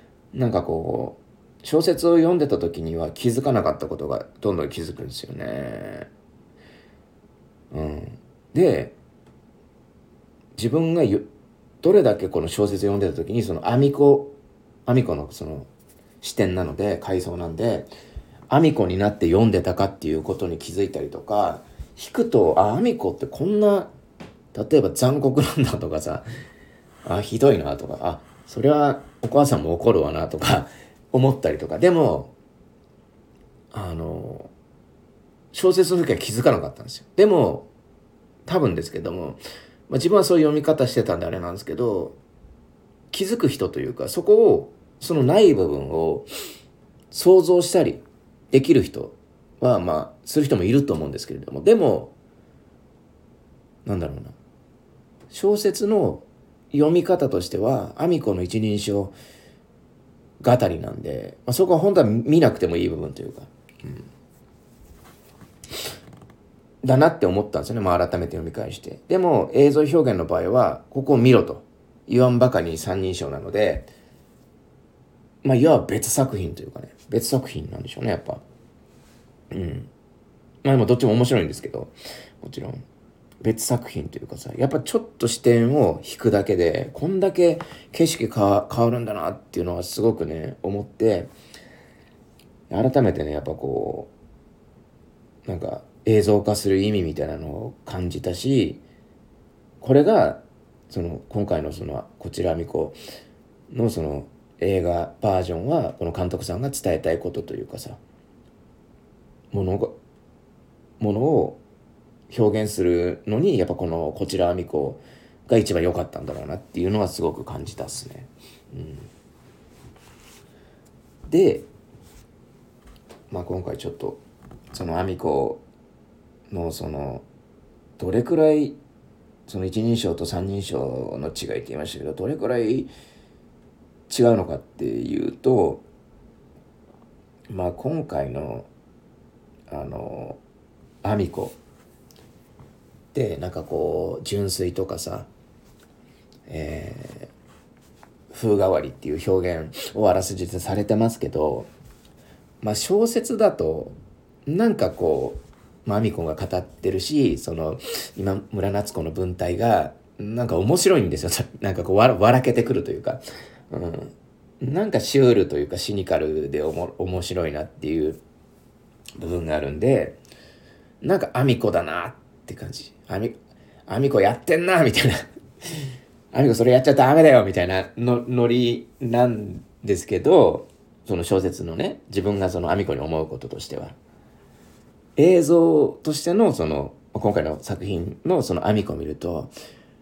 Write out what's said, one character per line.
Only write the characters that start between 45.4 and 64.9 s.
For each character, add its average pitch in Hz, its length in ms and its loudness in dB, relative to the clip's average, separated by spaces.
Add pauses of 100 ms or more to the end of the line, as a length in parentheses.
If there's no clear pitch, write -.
い 185 140 10
部 92 140 2
分 71 220 -4
を 78 340 -2 (840)
想 185 320 8
像 175 200 4
し - 100 -4
た - 100 4
り - 180 -2 (500)
で 131 120 6
き 165 100 2
る 127 100 6
人 - 320 -8 (460)
は、 117 200 4
ま 85 180 -2
あ、 - 140 -8 (120)
す - 140 -2
る 147 80 2
人 147 100 2
も 87 80 0
い 104 80 2
る 139 140 4
と 98 80 -2
思 78 120 -4
う - 20 -8
ん 71 40 -8
で - 60 -10
す - 80 -12
け - 80 -12
れ - 60 -12
ど - 120 -14
も、 67 100 -8
で 208 120 8
も、 147 380 2 (1700)
な 101 120 -4
ん 90 40 -4
だ 82 60 -4
ろ 69 80 -10
う - 20 -12
な。 - 140 -14 (960)
小 208 280 0
説 208 300 0
の 180 360 0 (500)
読 147 180 4
み 170 140 4
方 175 240 2
と 90 120 -2
し 90 80 -8
て - 100 -6
は、 110 380 -2
阿 160 120 0
美 170 120 2
子 104 140 -2
の 90 80 -2
一 98 180 -4
人 107 180 0
称 101 340 -2 (1300)
語 120 260 4
り 85 120 -4
な 50 100 -10
ん - 120 -12
で、 58 340 -10 (100)
ま - 40 -4
あ、 - 20 0
そ 185 140 4
こ 180 80 6
は 160 40 4
本 196 160 4
当 180 60 6
は 131 60 6
見 120 340 4
な 135 100 6
く - 80 -8
て - 80 0
も 85 100 -2
い 87 80 0
い 90 40 0
部 82 80 -4
分 80 160 -8
と - 100 -14
い - 40 -12
う - 60 -14
か、 - 100 -18 (420)
う - 20 -14
ん。 - 180 -14 (2750)